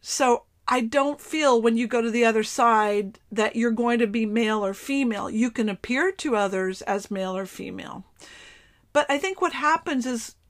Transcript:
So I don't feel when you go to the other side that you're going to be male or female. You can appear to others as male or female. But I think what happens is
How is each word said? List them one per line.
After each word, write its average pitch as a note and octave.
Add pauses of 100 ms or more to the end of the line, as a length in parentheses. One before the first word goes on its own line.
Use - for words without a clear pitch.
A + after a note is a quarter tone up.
So B3 (240)
I B3+
don't C#4
feel C#4
when A3+
you A#3+
go A#3+
to A#3
the A#3+
other A3
side G#3+ (120)
that G#3+
you're A#3
going A#3
to A#3
be A3
male G#3+
or F#3+
female. A#3
You A3+
can A3
appear C4+
to C4+
others F#3+
as G3
male F#3+
or F#3+
female. F#3+ (880)
But D4
I C#4+
think F#4+
what F4
happens D4+
is B3 (140)